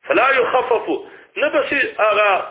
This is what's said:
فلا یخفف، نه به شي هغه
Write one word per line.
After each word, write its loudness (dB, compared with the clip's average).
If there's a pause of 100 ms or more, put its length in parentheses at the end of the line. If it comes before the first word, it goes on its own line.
فلا 2
یخفف، 0 (480)
نه 0
به 0
شي -2
هغه 2